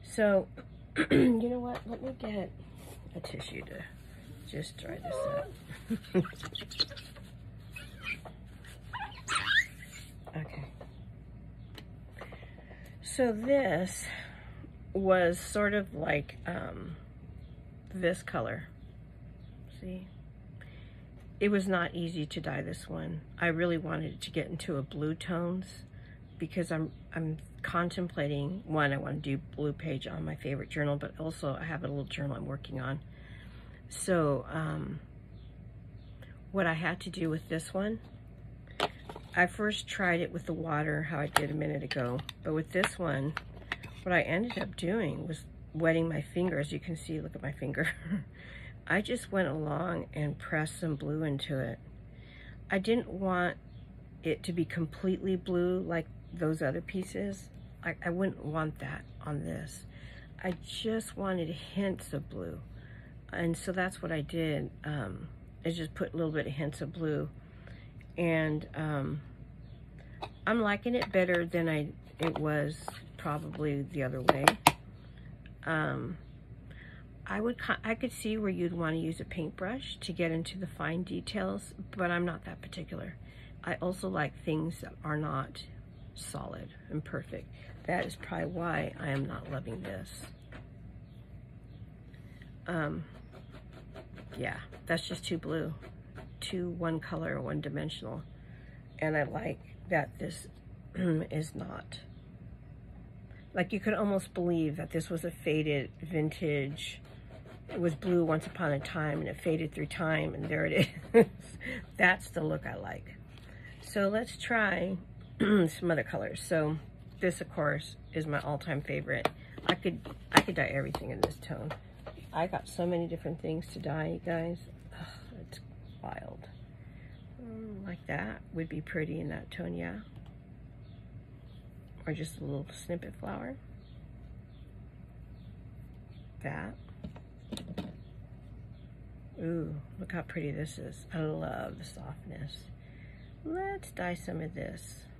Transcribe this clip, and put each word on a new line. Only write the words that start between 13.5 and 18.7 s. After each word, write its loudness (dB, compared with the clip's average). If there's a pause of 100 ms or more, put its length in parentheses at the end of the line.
was 10
sort 4
of 2
like, 2 (100)
um, -4 (1000)
this 4
color. 0 (1120)